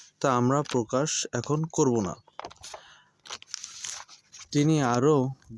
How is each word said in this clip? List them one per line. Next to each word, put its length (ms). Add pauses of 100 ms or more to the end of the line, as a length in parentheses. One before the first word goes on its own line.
(200)
তা 160
আমরা 260
প্রকাশ 680
এখন 320
করব 360
না।" 140 (2500)
তিনি 300
আরও 480 (280)